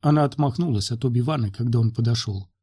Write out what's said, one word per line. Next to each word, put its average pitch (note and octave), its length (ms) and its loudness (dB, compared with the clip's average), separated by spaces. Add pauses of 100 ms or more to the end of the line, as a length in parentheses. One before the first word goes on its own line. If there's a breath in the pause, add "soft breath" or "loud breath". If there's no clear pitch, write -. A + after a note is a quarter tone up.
Она D3 240 4
отмахнулась C#3 640 -2
от A#2 140 -4
Оби-Вана, B2 460 0
когда A#2+ 280 0
он A2+ 140 2
подошел. A2+ 560 -2 (140)